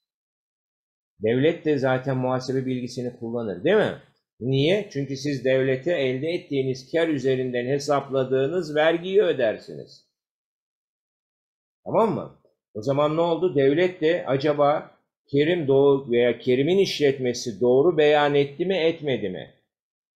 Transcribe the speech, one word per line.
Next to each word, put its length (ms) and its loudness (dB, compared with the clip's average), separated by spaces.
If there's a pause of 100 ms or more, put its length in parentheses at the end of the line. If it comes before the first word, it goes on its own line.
(1200)
Devlet 420 0
de 120 2
zaten 400 0
muhasebe 480 -2
bilgisini 540 -8
kullanır, 440 -6
değil 120 2
mi? 260 0 (380)
Niye? 520 0
Çünkü 260 -6
siz 280 -6
devlete 480 0
elde 340 -2
ettiğiniz 640 -4
kar 160 0
üzerinden 580 -2
hesapladığınız 1080 -2
vergiyi 460 2
ödersiniz. 840 -4 (1800)
Tamam 280 0
mı? 260 -8 (340)
O 80 -10
zaman 360 0
ne 40 2
oldu? 340 0
Devlet 460 2
de 260 2
acaba 680 0 (380)
Kerim 360 0
doğru 440 4
veya 280 2
Kerim'in 380 2
işletmesi 840 0
doğru 360 4
beyan 380 4
etti 300 0
mi, 100 -2
etmedi 540 -2
mi? 240 -12 (640)